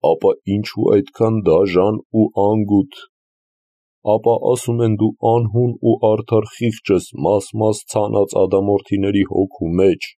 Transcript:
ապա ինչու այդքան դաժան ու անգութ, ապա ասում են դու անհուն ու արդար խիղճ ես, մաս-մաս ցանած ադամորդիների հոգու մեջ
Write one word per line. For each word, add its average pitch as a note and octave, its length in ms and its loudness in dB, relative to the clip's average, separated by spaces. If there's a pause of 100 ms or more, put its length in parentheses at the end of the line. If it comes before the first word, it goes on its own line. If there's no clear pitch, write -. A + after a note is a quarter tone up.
ապա E2 300 0 (120)
ինչու G#2 420 -4
այդքան A2 520 0
դաժան F#2 560 2 (140)
ու A2 160 2 (120)
անգութ, G2+ 640 0 (1040)
ապա A2 300 2 (100)
ասում A#2+ 360 -2
են A2+ 140 2
դու G#2+ 160 0 (140)
անհուն A#2 540 0
ու A2+ 240 2
արդար G#2+ 440 0
խիղճ - 440 -6
ես, F#2 160 2 (100)
մաս-մաս G#2 680 -2
ցանած G#2 520 -2
ադամորդիների G2 880 0
հոգու F#2 480 -4
մեջ F#2+ 360 2 (120)